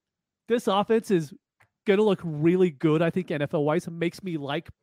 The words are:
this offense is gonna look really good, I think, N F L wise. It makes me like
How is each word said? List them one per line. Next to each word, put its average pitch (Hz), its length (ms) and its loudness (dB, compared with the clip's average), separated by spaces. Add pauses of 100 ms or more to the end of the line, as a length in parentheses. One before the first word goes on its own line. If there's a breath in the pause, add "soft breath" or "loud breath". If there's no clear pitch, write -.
(480)
this 240 180 0
offense 220 440 0
is 165 220 0 (540)
gonna 196 160 4
look 202 220 2
really 170 460 2
good, 151 300 2
I 170 100 2
think, 180 200 -4
N 147 120 -4
F 143 120 -4
L 151 100 0
wise. 151 220 0
It 170 60 -14
makes 170 300 -6
me 180 140 -6
like 143 320 -8 (140)